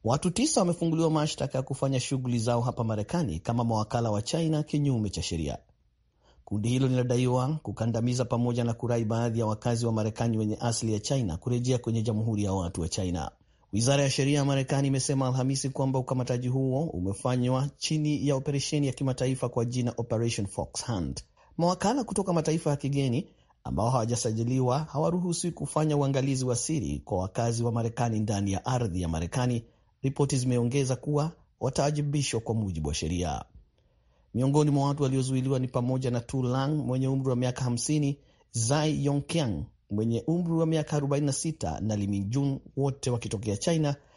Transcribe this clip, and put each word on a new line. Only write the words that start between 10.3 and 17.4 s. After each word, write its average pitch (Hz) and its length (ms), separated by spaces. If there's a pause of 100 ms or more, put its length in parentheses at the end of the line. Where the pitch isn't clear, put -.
wenye 107 240
asili 113 320
ya 104 60
China 110 380
kurejea 123 400
kwenye 113 240
Jamhuri 107 420
ya 98 100
Watu 90 280
wa 80 80
China. 87 420 (420)
Wizara 135 300
ya 135 60
Sheria 143 280
ya 139 80
Marekani 139 420
imesema 135 400
Alhamisi 131 420
kwamba 131 300
ukamataji 127 480
huo 135 380
umefanywa 123 920